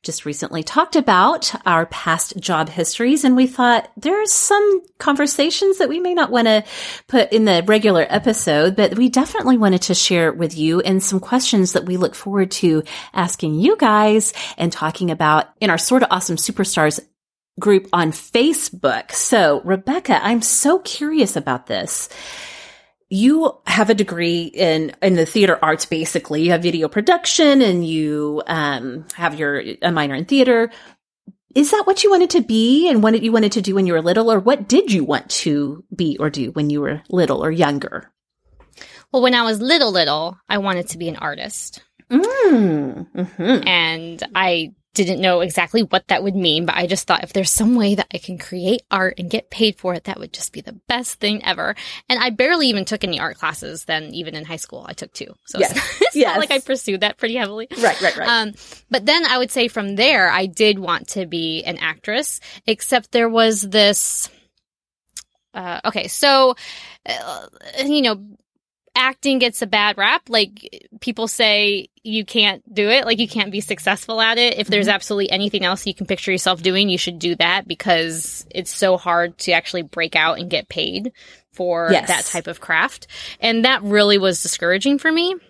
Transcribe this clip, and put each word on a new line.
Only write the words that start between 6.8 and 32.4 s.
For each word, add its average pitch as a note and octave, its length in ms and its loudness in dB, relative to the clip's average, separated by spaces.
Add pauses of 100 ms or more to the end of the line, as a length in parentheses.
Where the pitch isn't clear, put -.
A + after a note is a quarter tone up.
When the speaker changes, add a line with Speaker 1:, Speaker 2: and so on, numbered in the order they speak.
Speaker 1:
put A3+ 260 4
in A3 140 4
the F3 200 4
regular G#3 440 4
episode, F#3 640 2
but G#3 220 2
we B3 100 4
definitely C4 480 2
wanted G3 260 4
to F3+ 120 0
share E3+ 360 2
with D#3+ 280 -4
you D#3+ 220 2
and F#3+ 220 0
some F#3+ 180 -2
questions G#3 520 2
that - 140 0
we F3+ 100 -4
look F3+ 180 -2
forward G3 360 -2
to D#3 320 2 (320)
asking E3+ 400 -2
you C#4 240 4
guys G#3+ 560 4 (240)
and E3+ 120 0
talking E3 400 -4
about D#3 360 2 (140)
in G3+ 100 2
our E3 80 2
Sorta B3+ 320 4
Awesome F#3 260 -2
Superstars D#3+ 640 0 (580)
group F#3+ 340 2
on E3 200 2
Facebook. - 1000 -2
So, E3 520 2
Rebecca, G3 580 0
I'm A3+ 200 0
so D#4+ 380 2
curious D4 540 -2
about B2+ 320 -4
this. - 420 -6 (1000)
You C4+ 460 2 (100)
have G#3+ 240 2
a A3 40 6
degree E3+ 480 0
in, D#3+ 600 -2
in F#3+ 120 4
the E3 120 2
theater F#3+ 340 2
arts, D#3 260 0
basically. D#3+ 560 -4
You F3 100 2
have E3 100 2
video E3+ 260 0
production D4 720 4
and F3+ 220 2
you, D3+ 600 -2
um, C#3+ 600 -4 (100)
have D#3+ 240 -4
your, C#3+ 200 -2 (220)
a F3 80 2
minor D3 240 -2
in E3 120 -6
theater. B3 440 4 (840)
Is C#4+ 180 4
that G#4 120 2
what G4 200 2
you G4+ 60 6
wanted F4+ 200 4
to E4+ 120 2